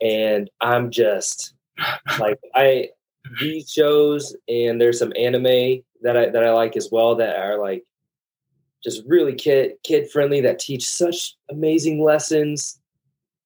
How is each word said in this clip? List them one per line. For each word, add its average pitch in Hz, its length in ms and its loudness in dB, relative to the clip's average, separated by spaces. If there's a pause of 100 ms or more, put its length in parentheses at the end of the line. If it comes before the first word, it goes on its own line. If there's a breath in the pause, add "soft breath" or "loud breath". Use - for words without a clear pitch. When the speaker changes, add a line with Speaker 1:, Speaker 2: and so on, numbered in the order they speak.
Speaker 1:
and 107 480 0 (120)
I'm 120 280 0
just, 107 640 -2 (240)
Speaker 2:
<laughs> - 420 -6
Speaker 1:
like, 107 200 -2 (160)
I, 135 340 2 (500)
these 156 300 -6
shows, 147 680 2 (120)
and 117 340 0
there's 120 160 4
some 113 220 -2
anime 127 600 2 (200)
that 120 160 0
I, 117 120 2
that 117 140 2
I 117 80 4
like 113 260 2
as 104 140 -6
well 113 240 4
that 110 220 -2
are, 101 220 -4
like, 98 240 -6 (1000)
just 110 260 -10
really 151 260 2
kid, 135 400 0 (100)
kid 143 260 0
friendly, 143 320 0
that 123 180 0
teach 131 280 -8
such 175 480 -4 (160)
amazing 156 500 0
lessons, 151 800 0 (680)